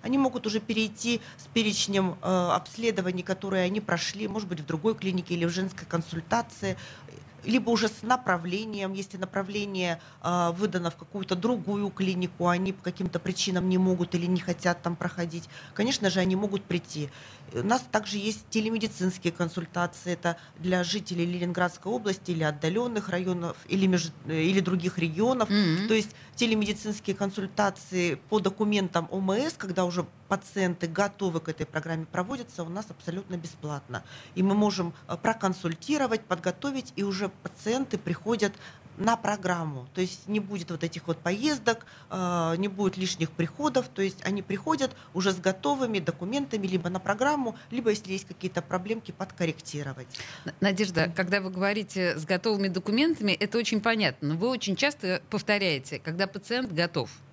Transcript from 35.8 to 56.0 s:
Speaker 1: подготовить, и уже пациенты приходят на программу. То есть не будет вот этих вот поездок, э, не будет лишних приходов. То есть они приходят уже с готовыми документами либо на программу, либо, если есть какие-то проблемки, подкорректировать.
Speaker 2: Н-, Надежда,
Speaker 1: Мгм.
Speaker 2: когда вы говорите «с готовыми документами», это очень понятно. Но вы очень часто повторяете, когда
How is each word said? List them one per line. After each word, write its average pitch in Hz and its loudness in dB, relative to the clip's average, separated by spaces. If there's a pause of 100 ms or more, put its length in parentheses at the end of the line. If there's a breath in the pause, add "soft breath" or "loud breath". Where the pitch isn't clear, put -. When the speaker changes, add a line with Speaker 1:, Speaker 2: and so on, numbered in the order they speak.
Speaker 1:
подготовить, 185 -2
и 196 0
уже 196 0 (140)
пациенты 247 -2
приходят 202 0 (440 loud breath)
на 226 2
программу. 170 -2
То 185 -4
есть 185 -4
не 214 2
будет 190 -6
вот 160 -4
этих 165 -6
вот 165 0
поездок, 226 0 (240 loud breath)
э, 175 0
не 202 0
будет 190 0
лишних 185 -2
приходов. 262 0
То - -4
есть 190 -2
они 196 0
приходят 262 0 (180 loud breath)
уже 185 2
с - 2
готовыми 214 2
документами 196 -2
либо 185 0
на 185 -2
программу, 247 2 (140 loud breath)
либо, 226 0
если 208 -2
есть 190 -4
какие-то 180 -4
проблемки, 202 -4
подкорректировать. 147 -4 (380 loud breath)
Speaker 2:
Н-, - -6
Надежда, 190 2
Speaker 1:
Мгм. 170 -4
Speaker 2:
когда 190 2
вы 190 -4
говорите 190 0
«с 156 -6
готовыми 196 2
документами», 208 2
это 208 0
очень 214 2
понятно. 208 2
Но 160 2
вы 190 0
очень 208 0
часто 240 0
повторяете, 180 0
когда 170 0